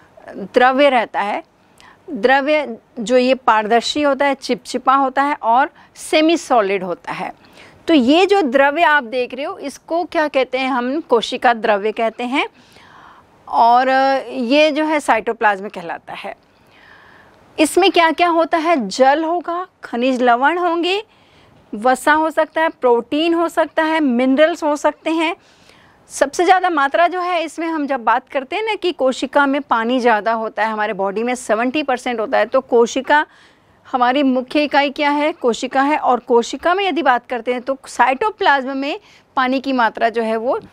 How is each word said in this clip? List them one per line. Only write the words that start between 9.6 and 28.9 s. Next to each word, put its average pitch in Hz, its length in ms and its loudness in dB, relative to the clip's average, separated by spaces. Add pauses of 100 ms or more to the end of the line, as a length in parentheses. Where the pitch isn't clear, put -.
क्या 311 240 -2
कहते 254 300 -2
हैं 262 120 -2
हम? 262 320 -2
कोशिका 240 520 0
द्रव्य 214 380 -2
कहते 226 320 -4
हैं। 277 240 -4 (1000)
और 240 420 4 (400)
ये 269 420 2
जो 302 140 -2
है 311 140 0
साइटोप्लाज्म 214 680 -2
कहलाता 170 440 -12
है। - 220 -14 (1200)
इसमें 349 320 2
क्या 330 200 2
क्या 349 160 0
होता 330 300 0
है? 311 300 0
जल 262 360 2
होगा, 339 440 -4 (160)
खनिज 247 380 -2
लवण 254 360 2
होंगे, 349 460 -2 (720)
वसा 254 380 2
हो 311 160 0
सकता 320 320 -2
है, 320 80 2
प्रोटीन 294 640 0
हो 330 160 0
सकता 320 340 0
है, 320 160 0
मिनरल्स 269 640 0
हो 294 120 0
सकते 302 340 -4
हैं। 330 260 -2 (760)
सबसे 285 360 -2
ज़्यादा 370 240 4
मात्रा 311 380 2
जो 359 140 -4
है 349 220 -2
इसमें 330 240 -8
हम 320 200 -4
जब 254 160 -4
बात 233 260 0
करते 269 260 -6
हैं 440 100 -4
ना 427 100 -4
कि 359 160 -4